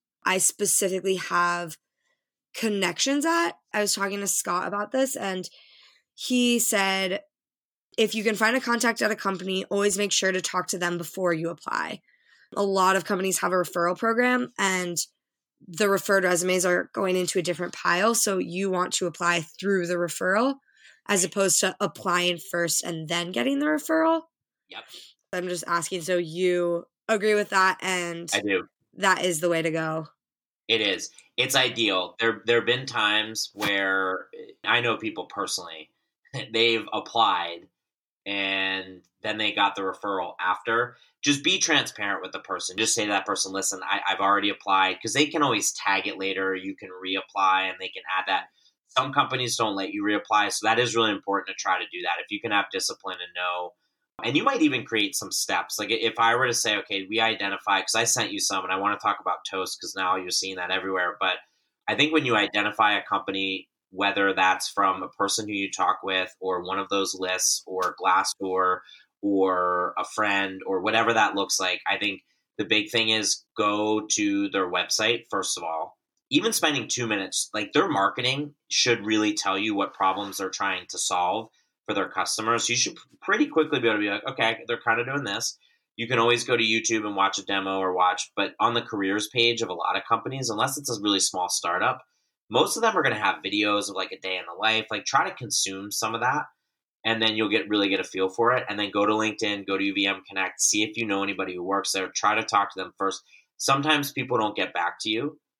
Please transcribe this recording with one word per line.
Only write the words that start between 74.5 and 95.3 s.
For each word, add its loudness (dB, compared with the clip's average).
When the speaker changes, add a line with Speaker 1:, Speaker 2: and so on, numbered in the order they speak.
Speaker 2:
website, 0
first -2
of -8
all. -6
Even 2
spending 0
two -2
minutes, -4
like, -6
their 2
marketing 0
should 2
really 4
tell 0
you -2
what -2
problems 0
they're -4
trying -4
to -12
solve 0
for -4
their 0
customers. -2
You 0
should 0
pretty 2
quickly 2
be 2
able 2
to 0
be 0
like, -4
"Okay, 0
they're -4
kinda 2
doing -4
this." -4
You -6
can 2
always 4
go 2
to 2
YouTube 2
and -4
watch 2
a -8
demo 0
or 0
watch, 2
but -2
on 2
the 0
careers -2
page 2
of -2
a -6
lot -2
of -2
companies, -2
unless -2
it's -8
a -4
really 2
small 0
startup, -2
most 2
of -2
them 4
are 2
gonna 2
have 0
videos 0
of, -10
like, -6
a -12
day -6
in -10
the -14
life. 0
Like, -6
try 2
to -10